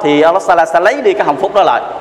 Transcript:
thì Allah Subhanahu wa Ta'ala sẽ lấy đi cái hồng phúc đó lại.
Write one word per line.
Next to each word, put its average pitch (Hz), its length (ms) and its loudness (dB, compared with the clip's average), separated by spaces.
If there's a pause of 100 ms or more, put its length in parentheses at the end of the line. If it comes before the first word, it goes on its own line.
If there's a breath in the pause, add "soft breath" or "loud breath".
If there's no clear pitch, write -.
thì 147 180 0
Allah 170 200 2
Subhanahu 170 240 4
wa 160 60 -10
Ta'ala - 20 -10
sẽ 170 60 2
lấy 247 220 -2
đi 202 120 0
cái 202 120 -2
hồng 147 160 -2
phúc 196 140 -4
đó 190 80 2
lại. 123 180 0 (200)